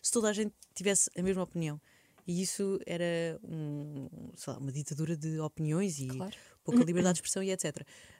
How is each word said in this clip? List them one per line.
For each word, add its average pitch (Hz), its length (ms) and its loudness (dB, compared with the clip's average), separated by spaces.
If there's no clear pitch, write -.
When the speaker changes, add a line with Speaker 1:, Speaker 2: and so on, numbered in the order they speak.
Speaker 1:
se - 100 0
toda 220 180 4
a 208 40 2
gente 208 200 -2
tivesse 190 440 2
a 175 40 0
mesma 185 220 2
opinião. 156 380 -2
E 175 160 0
isso 196 420 0
era 170 580 0
um, 147 640 -6
sei - 180 -8
lá, - 60 -8
uma 135 120 -4
ditadura 151 460 -4
de 156 220 -4
opiniões 156 600 0
e 135 80 -4
Speaker 2:
Claro. 131 280 -6
Speaker 1:
pouca 240 200 8
liberdade 175 320 4
de - 40 -4
expressão - 220 -2
e 190 80 0
et 190 100 0
cetera. 147 260 -4